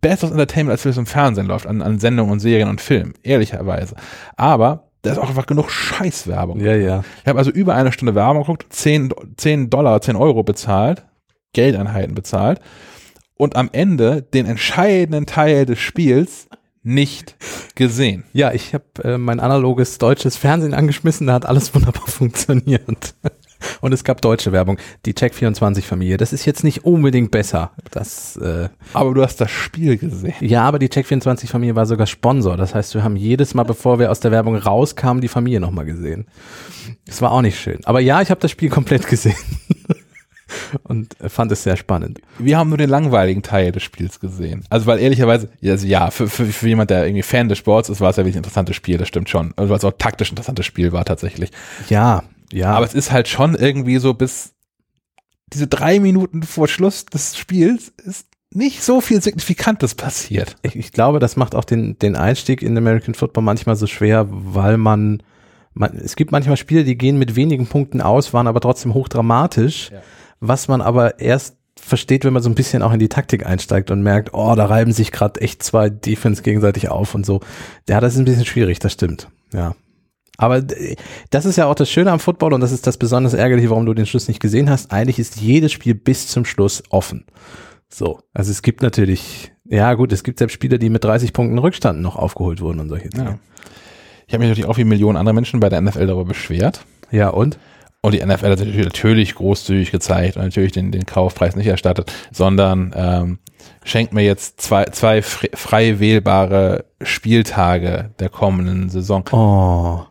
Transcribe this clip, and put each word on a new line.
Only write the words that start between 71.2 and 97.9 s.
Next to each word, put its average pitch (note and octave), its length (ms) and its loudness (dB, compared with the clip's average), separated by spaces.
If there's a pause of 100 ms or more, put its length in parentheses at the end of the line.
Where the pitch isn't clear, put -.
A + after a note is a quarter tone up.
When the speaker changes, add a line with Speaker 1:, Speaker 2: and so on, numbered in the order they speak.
Speaker 2:
erst B2 380 -2 (200)
versteht, - 460 -2
wenn C3+ 80 4
man B2+ 100 2
so A#2+ 60 0
ein A#2 60 2
bisschen B2+ 280 0
auch A2+ 120 2
in A2+ 40 2
die G#2+ 120 2
Taktik - 340 -2
einsteigt G2 460 -2
und G2+ 120 0
merkt, G#2 300 0
oh, A2 220 2
da G#2+ 100 2
reiben A2+ 280 2
sich G#2+ 200 0
grad - 260 0
echt - 240 -6
zwei G#2+ 280 2
Defense G#2+ 520 -2
gegenseitig G#2 460 0
auf - 260 -4
und G2+ 120 -4
so. G2 140 0 (480)
Ja, G#2 120 4
das A#2+ 140 2
ist C3 60 2
ein C3 40 4
bisschen A#2+ 220 2
schwierig, F#2+ 320 0
das - 160 -2
stimmt. D#2+ 340 -4 (240)
Ja. F2 220 -4 (640)
Aber B2 220 4
d-, - 320 -8 (360)
das D3+ 160 0
ist F#3+ 100 2
ja E3 100 4
auch C#3+ 80 2
das D3 160 0
Schöne F3+ 220 2
am D#3+ 80 2
Football D#3+ 320 0
und C3 80 2
das B2 100 2
ist B2+ 160 -4
das B2 100 0
besonders B2 380 2
Ärgerliche, A#2+ 360 4
warum A2+ 160 2
du A2+ 80 2
den A2 120 0
Schluss - 220 -2
nicht A2 100 -2
gesehen A#2+ 320 2
hast. C3+ 220 -2
Eigentlich A#2 260 0
ist A2+ 220 -6
jedes C#3+ 320 4
Spiel A#2 240 0
bis C3 320 -2
zum B2 160 -2
Schluss - 460 -2
offen. - 340 -2 (640)
So. - 320 -6 (120)
Also G2+ 200 -4
es - 100 -8
gibt - 180 0
natürlich, - 720 -2 (140)
ja G#2+ 300 2
gut, A#2+ 180 0
es F#2 100 -2
gibt - 160 -8
selbst A2+ 160 0
Spiele, B2+ 240 0
die A2+ 120 2
mit A2+ 120 0
dreißig A2 300 0
Punkten A#2 260 0
Rückstand B2 420 0
noch F2+ 140 -4
aufgeholt - 460 -4
wurden E2 180 -4
und D#2 100 -8
solche D#2 200 -8
Dinge. A#2+ 220 -6
Speaker 1:
Ja. G#2 80 -8 (920)
Ich - 60 -8
habe A#2 100 2
mich A#2 60 4
natürlich G#2+ 200 0
auch A2+ 80 0
wie A#2+ 60 4
Millionen G#2 320 4
andere G2+ 180 2
Menschen A#2+ 240 0
bei G#2 120 4
der F2+ 80 0
N F#2 100 2
F G2+ 80 -2
L F#2+ 100 0
darüber F#2 200 -2
beschwert. - 580 -2 (260)
Speaker 2:
Ja, G#2 200 2
und? B2 280 0 (420)